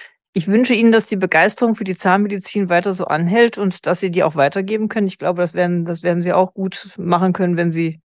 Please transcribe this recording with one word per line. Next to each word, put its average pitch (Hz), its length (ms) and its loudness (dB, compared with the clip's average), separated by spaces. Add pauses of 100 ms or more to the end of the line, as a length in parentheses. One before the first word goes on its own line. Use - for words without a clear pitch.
(340)
Ich 170 140 -4
wünsche 240 260 2
Ihnen, 226 200 6
dass 220 140 2
die 208 100 -4
Begeisterung 190 580 2
für - 80 -6
die 185 120 -4
Zahnmedizin 196 760 0
weiter 185 240 0
so 180 120 -6
anhält 185 520 2
und 190 280 -4
dass 170 140 0
Sie 185 120 -2
die 175 120 0
auch 156 120 0
weitergeben 196 520 0
können. 208 200 -2
Ich 185 120 -8
glaube, 175 220 -2
das 170 120 -2
werden, 175 300 0
das 165 200 -6
werden 175 200 0
Sie 175 80 -2
auch 185 220 0
gut 190 440 -10
machen 175 360 0
können, 175 240 0
wenn 170 160 0
Sie 160 280 -4 (100)